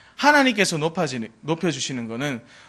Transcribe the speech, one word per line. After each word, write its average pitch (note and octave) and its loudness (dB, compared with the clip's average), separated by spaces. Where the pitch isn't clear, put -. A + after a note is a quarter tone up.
하나님께서 B3+ 4
높아지는, D3 -4
높여주시는 D3 -4
거는 A#2+ -6